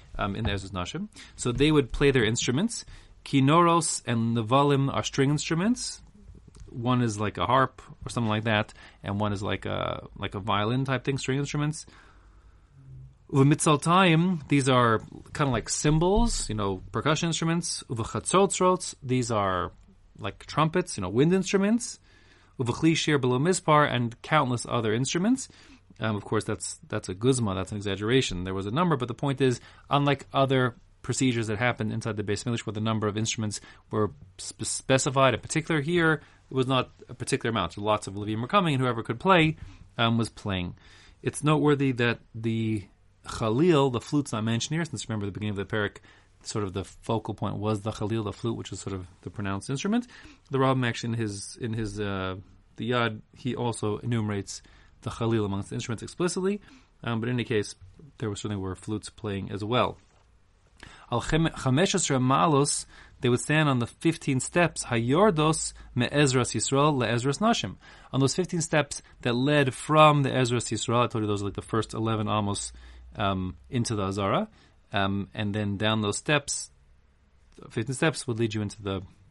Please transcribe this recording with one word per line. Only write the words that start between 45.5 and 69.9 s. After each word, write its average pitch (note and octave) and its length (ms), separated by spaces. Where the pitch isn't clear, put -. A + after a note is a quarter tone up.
of G2 100
the A2+ 80
parak, G#2 200
sort G#2+ 220
of F#2 80
the F#2+ 120
focal - 500
point G2+ 220
was G#2 240
the A2 100
Khalil, A2 320
the G#2 100
flute, A#2 240
which G#2 160
is F#2+ 60
sort G2 160
of F#2 120
the - 80
pronounced G2 380
instrument. G3+ 380
The C3+ 80
Rambam C3 280
actually A#2 280
in A2+ 40
his, G2+ 420
in A2 120
his, G#2+ 260
uh, F#2+ 380
the A#2 140
Yad, A#2 300
he B2 200
also A2 420
enumerates G#2+ 640
the - 80
Khalil A2+ 340
amongst G2 260
the - 40
instruments A#2 280
explicitly, F#3 580
um, A#2 160
but A2+ 80
in B2 80
any A#2 80
case, G#2+ 300
there A2 120
was, G2+ 100
certainly G#2 200
were F#2 140
flutes G#2+ 360
playing G2 400
as G2+ 120
well. G#2 360
Al A#2+ 100
chem-, D#3+ 260
chameshes D#3 600
malos, C#3+ 640
they A#2+ 80
would A#2+ 120
stand D3+ 280
on B2+ 120
the A#2 60
fifteen D#3 520
steps, - 460
hayordos D3+ 880
me'ezras B2+ 580
Yisrael C#3 420
le'ezras A#2+ 440
nashim. G#3+ 360
On C3 80
those C3+ 140
fifteen F3 260
steps - 420
that A#2+ 120
led C3+ 400
from D3+ 480